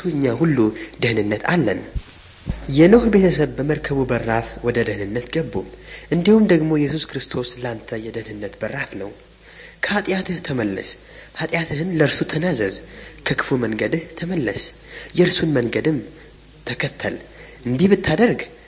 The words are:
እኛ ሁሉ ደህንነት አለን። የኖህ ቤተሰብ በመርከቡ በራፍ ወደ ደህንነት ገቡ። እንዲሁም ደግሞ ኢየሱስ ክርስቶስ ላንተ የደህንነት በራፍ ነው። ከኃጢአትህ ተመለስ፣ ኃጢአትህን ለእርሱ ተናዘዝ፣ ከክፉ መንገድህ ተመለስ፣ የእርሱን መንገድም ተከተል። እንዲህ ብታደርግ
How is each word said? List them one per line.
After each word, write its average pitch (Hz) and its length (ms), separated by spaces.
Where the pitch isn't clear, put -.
እኛ 143 240
ሁሉ 147 240
ደህንነት 107 460
አለን። 123 360
የኖህ 180 380
ቤተሰብ 170 460
በመርከቡ 147 520
በራፍ 113 440
ወደ 120 220
ደህንነት 104 460
ገቡ። 147 240
እንዲሁም 202 360
ደግሞ 160 280
ኢየሱስ 147 320
ክርስቶስ - 500
ላንተ 117 420
የደህንነት 107 580
በራፍ 131 380
ነው። 101 160
ከኃጢአትህ 190 580
ተመለስ፣ 104 500
ኃጢአትህን 165 600
ለእርሱ 151 320
ተናዘዝ፣ 151 480
ከክፉ - 320
መንገድህ 113 460
ተመለስ፣ 160 480
የእርሱን 170 380
መንገድም 120 460
ተከተል። - 500
እንዲህ 131 240
ብታደርግ 196 520